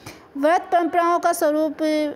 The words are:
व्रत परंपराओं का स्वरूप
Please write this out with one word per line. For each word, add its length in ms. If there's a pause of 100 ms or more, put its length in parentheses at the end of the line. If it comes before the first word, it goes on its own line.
(360)
व्रत 240
परंपराओं 580
का 140
स्वरूप 500 (340)